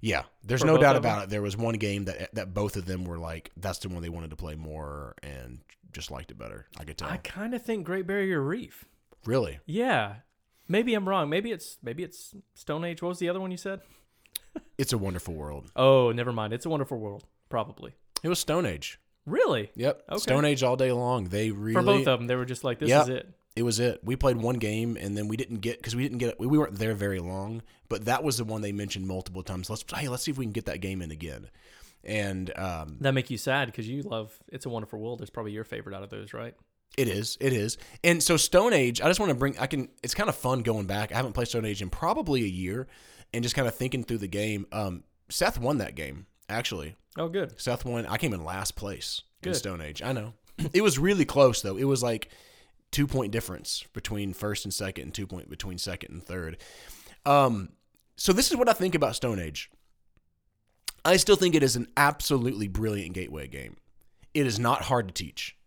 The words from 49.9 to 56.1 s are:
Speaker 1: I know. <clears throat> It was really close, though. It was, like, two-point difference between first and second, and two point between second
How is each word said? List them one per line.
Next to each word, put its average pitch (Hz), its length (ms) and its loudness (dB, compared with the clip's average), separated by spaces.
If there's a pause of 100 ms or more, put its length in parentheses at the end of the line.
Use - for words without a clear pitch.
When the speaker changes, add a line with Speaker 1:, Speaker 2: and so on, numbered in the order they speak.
Speaker 1:
I 120 100 -4
know. 113 220 -6 (240)
<clears throat> 151 160 -4
It 190 80 6
was 165 160 6
really 175 260 6
close, 131 380 6
though. 98 160 -4
It 127 60 0
was, 139 180 4
like, 117 260 0 (600)
two-point 131 420 0
difference - 520 -4 (100)
between 101 400 -4
first 104 320 -6
and 95 80 -6
second, 95 300 -6
and 76 100 -12
two 101 120 -6
point 87 220 -12
between 87 300 -10
second - 340 -8